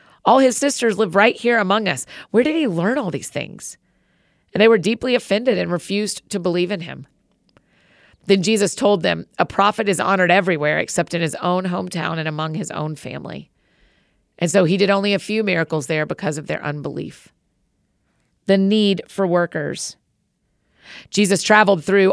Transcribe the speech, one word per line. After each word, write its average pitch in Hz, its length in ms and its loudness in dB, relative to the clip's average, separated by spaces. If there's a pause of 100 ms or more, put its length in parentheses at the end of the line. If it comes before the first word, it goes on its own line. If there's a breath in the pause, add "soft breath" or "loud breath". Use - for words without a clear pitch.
(240 soft breath)
All 262 140 6
his 254 180 4
sisters 240 420 0
live 185 160 0
right 208 220 4
here 233 220 0
among 202 300 0
us. 135 180 -4 (240 loud breath)
Where 233 140 4
did 311 120 0
he 302 120 0
learn 185 300 0
all 202 120 -4
these - 200 -8
things?" - 460 -12 (760)
And - 80 0
they 220 80 8
were 226 100 6
deeply 226 360 -2
offended 226 440 0
and 170 120 -2
refused 196 600 -4
to 196 100 -6
believe 175 300 0
in 190 100 -6
him. 135 260 -14 (1200 soft breath)
Then 196 160 4
Jesus 202 320 2
told 190 280 2
them, - 240 -2 (120)
"A 175 60 0
prophet 202 440 0
is 175 120 0
honored 185 300 2
everywhere 160 480 2
except 170 360 -4
in 165 60 -4
his 165 160 -2
own 180 280 -2
hometown 180 540 -4
and 156 100 -6
among 156 260 -6
his - 160 -8
own 156 240 -6
family." - 560 -14 (880)
And 170 120 -2
so 185 140 4
he 175 120 2
did 190 140 2
only 202 240 0
a 185 40 0
few 220 260 -4
miracles 165 420 -2
there 151 200 -2
because 156 320 -6
of - 80 -10
their 156 160 -6
unbelief. - 680 -10 (1160)
The 196 120 4
need 196 500 2
for 196 180 -2
workers. 170 680 -2 (1120 loud breath)
Jesus 196 320 2
traveled 202 400 4
through 190 300 4